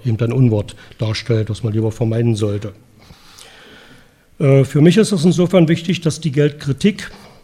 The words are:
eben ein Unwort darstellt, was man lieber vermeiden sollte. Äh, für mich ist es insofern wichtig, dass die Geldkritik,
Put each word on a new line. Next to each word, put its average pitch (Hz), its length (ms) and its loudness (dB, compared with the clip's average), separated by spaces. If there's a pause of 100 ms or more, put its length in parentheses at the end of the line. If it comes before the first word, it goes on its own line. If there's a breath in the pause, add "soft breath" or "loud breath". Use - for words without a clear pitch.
eben 113 160 -2
ein 117 100 -2
Unwort 120 460 0 (200 loud breath)
darstellt, 110 520 -2
was 104 120 -8
man 107 120 -4
lieber 110 180 -2
vermeiden 113 440 0
sollte. 104 360 -4 (1700 soft breath)
Äh, 135 240 4
für 143 160 -2
mich 165 160 6
ist 214 160 2
es 165 140 0
insofern 175 420 2
wichtig, 165 320 -2
dass - 220 -4
die 160 100 -4
Geldkritik, 147 800 -2 (320 loud breath)